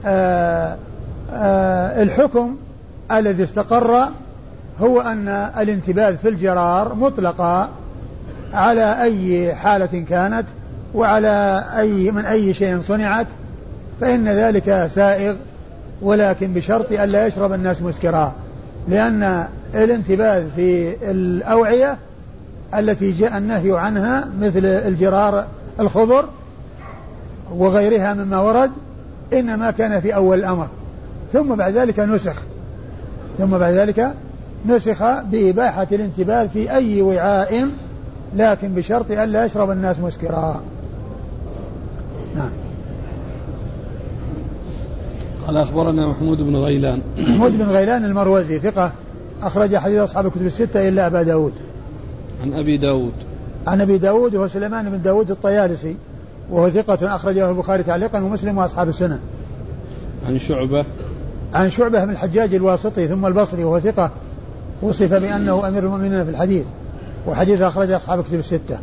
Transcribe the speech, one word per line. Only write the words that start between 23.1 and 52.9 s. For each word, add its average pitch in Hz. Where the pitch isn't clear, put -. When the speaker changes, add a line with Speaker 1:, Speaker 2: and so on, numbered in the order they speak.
Speaker 1:
جاء 214
النهي 196
عنها 220
مثل 190
الجرار 190
الخضر 226
وغيرها 202
مما 196
ورد 240
إنما 226
كان 214
في 208
أول 185
الأمر، 185
ثم 269
بعد 196
ذلك 233
نسخ، 208
ثم 190
بعد 175
ذلك 208
نسخ 233
بإباحة 196
الانتباذ 202
في -
أي 214
وعاء، 196
لكن 202
بشرط 214
أن 214
لا 214
يشرب 202
الناس 185
مسكرا. 160
نعم. 135
Speaker 2:
قال: 151
"أخبرنا 156
محمود 151
بن 143
غيلان". 139
Speaker 1:
محمود 233
بن 214
غيلان 202
المروزي 190
ثقة، 180
أخرج 202
حديث 202
أصحاب 196
الكتب 185
الستة 196
إلا 190
أبا 170
داود. 160
Speaker 2:
عن 135
أبي 151
داود. 135